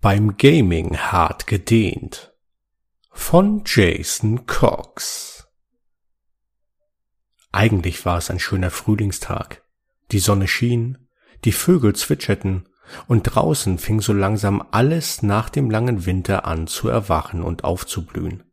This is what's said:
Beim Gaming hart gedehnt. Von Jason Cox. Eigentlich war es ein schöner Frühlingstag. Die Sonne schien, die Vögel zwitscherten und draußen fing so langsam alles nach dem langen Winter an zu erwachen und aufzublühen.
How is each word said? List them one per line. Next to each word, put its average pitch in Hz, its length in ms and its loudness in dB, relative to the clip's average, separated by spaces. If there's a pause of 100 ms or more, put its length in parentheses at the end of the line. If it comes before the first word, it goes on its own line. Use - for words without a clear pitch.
Beim 101 360 2
Gaming 92 600 4
hart - 480 -2
gedehnt. - 880 -2 (800)
Von 202 540 2
Jason 104 800 0
Cox. - 1000 -2 (2000)
Eigentlich 98 540 0
war 87 120 0
es - 140 -6
ein 90 80 -4
schöner 92 320 -2
Frühlingstag. - 920 -4 (480)
Die 101 80 2
Sonne 98 280 2
schien, 120 600 -2 (340)
die 107 80 4
Vögel 117 440 4
zwitscherten 95 760 -2 (380)
und 110 160 4
draußen 135 540 0
fing 107 240 -2
so 104 120 0
langsam 101 580 0
alles 143 500 0
nach 104 280 0
dem 135 200 0
langen 110 360 0
Winter 92 400 0
an 80 220 -4
zu - 220 -4
erwachen 85 540 -2
und 85 200 -6
aufzublühen. 87 880 -6